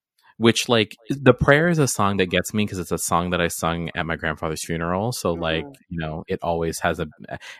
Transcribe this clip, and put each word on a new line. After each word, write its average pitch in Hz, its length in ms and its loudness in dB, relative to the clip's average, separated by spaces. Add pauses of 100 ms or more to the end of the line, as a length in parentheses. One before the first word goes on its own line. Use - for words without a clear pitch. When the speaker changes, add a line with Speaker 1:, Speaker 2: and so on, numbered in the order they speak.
(360)
Speaker 1:
which, 113 320 4
like, 113 260 2 (140)
The 135 240 4
Prayer 147 360 6
is 170 100 2
a 143 100 4
song 101 300 0
that 92 80 4
gets 90 260 0
me 104 140 0
'cause 101 120 -6
it's 87 140 -4
a 85 60 0
song 87 320 0
that 87 100 0
I 85 80 2
sung 85 460 -2
at 87 100 -4
my 80 120 -4
grandfather's 80 480 -4
funeral. 90 480 -2
So, 92 200 -2
Speaker 2:
Mm-hmm. 85 100 -4
Speaker 1:
like, 80 220 0 (240)
you 85 100 -8
know, 78 300 -6
it 95 140 -6
always 82 380 -2
has 85 200 0
a, 80 60 -4 (540)